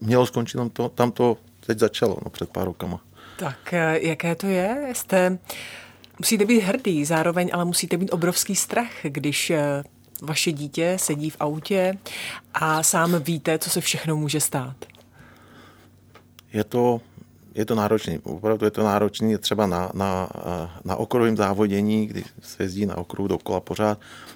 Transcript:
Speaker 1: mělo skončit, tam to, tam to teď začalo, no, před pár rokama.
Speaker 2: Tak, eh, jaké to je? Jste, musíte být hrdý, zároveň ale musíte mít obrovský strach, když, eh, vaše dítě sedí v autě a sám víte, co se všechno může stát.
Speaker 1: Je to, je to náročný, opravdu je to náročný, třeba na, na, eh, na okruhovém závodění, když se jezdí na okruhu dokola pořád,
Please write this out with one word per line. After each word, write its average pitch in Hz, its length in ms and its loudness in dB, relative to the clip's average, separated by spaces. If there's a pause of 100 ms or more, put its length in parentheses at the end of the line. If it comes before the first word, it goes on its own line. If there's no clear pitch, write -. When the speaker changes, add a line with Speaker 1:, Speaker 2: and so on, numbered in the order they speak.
Speaker 1:
mělo 123 260 6
skončit, 120 320 -4
tam 120 120 -2
to, 120 180 -2
tam 120 240 2
to 120 240 4 (300)
teď 113 120 0
začalo, 110 460 2
no, - 60 -8
před - 200 -8
pár 92 140 -4
rokama. 87 360 -6 (380)
Speaker 2:
Tak, - 340 -8
eh, 160 300 2
jaké 165 320 -2
to 165 120 -4
je? 202 460 0
Jste, 185 460 2 (800)
musíte 208 260 2
být 226 160 6
hrdý, 190 440 0
zároveň 170 480 2
ale 175 120 0
musíte 175 320 0
mít 185 160 -2
obrovský 175 440 0
strach, - 340 -2 (120)
když, 143 480 -2
eh, 143 320 0 (400)
vaše 151 300 -2
dítě 160 480 -2
sedí 151 300 -2
v - 100 -10
autě 185 580 0 (560)
a 160 280 2
sám 170 400 2
víte, 160 360 0
co 165 120 -6
se 175 100 0
všechno 160 360 -2
může 151 240 0
stát. 131 360 -2 (1800)
Speaker 1:
Je 107 120 2
to, 120 360 2 (540)
je 107 100 -2
to 117 100 0
náročný, 104 440 2
opravdu 104 460 0
je 107 60 4
to 107 140 0
náročný, 104 540 2
třeba 104 280 2
na, 90 280 -2
na, 92 420 -2
eh, 85 320 -6 (160)
na 92 120 -4
okruhovém 113 400 2
závodění, 104 720 2
když 101 180 -8 (180)
se - 200 -10
jezdí 98 240 -2
na 90 120 -4
okruhu 95 300 -4
dokola 92 320 0
pořád, 107 400 0 (360)